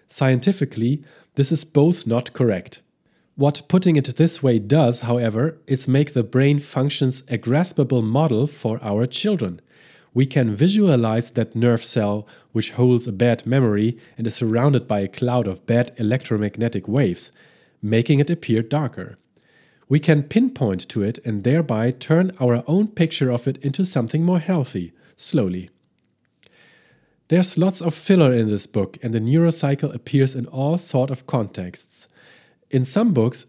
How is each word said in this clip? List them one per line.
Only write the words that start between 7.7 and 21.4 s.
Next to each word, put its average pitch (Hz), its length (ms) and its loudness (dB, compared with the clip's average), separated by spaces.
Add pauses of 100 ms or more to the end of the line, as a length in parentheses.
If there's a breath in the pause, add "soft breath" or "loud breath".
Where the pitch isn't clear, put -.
model 123 440 0
for 117 360 -6
our 107 240 -2
children. 131 540 -4 (520 soft breath)
We 131 140 2
can 120 280 0
visualize 131 760 2
that 113 260 -4
nerve 117 260 2
cell, 104 440 -2 (260 soft breath)
which 110 200 -4
holds 123 340 2
a 113 60 -6
bad 113 340 0
memory 117 500 0 (220 loud breath)
and 117 80 -4
is 110 80 -4
surrounded 120 520 0
by 104 140 -2
a 95 80 -2
cloud 123 380 -2
of 92 180 -8
bad 120 320 2
electromagnetic 110 920 -2
waves, 117 460 -2 (480 soft breath)
making 117 400 2
it 147 80 2
appear 123 320 -2
darker. 117 560 -6 (720 soft breath)
We 143 100 2
can 147 260 2
pinpoint 147 640 0
to 107 120 -2
it 107 220 -2
and 104 180 -4